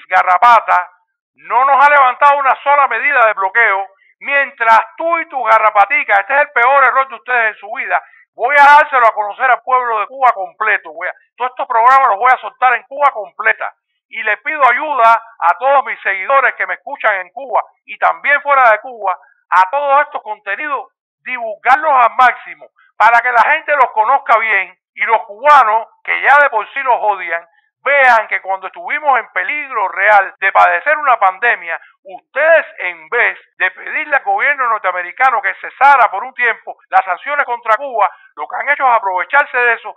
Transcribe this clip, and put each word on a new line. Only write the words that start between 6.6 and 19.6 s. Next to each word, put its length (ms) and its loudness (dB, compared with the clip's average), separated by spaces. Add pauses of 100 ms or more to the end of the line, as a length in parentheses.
error 240 0
de 80 -16
ustedes 400 -4
en 40 -20
su 140 -18
vida, 280 -4 (340)
voy 240 -2
a 60 8
dárselo 420 6
a 60 2
conocer 360 -4
al 140 0
pueblo 360 -2
de 80 -6
Cuba 240 2
completo. 600 -6
Voy 140 -10
a, 60 -8 (220)
todos 140 -8
estos 180 -8
programas 420 4
los 80 -2
voy 140 2
a 60 2
soltar 380 -2
en 80 -8
Cuba 280 -2
completa. 600 -6 (360)
Y 120 -14
le 160 -4
pido 260 -10
ayuda 600 0 (160)
a 180 0
todos 280 2
mis 160 -10
seguidores 520 -2
que 140 -6
me 80 -8
escuchan 400 -4
en 160 -10
Cuba 320 -4 (220)
y 120 -20
también 460 -2
fuera 260 2
de 100 2
Cuba, 380 -8 (320)
a 200 2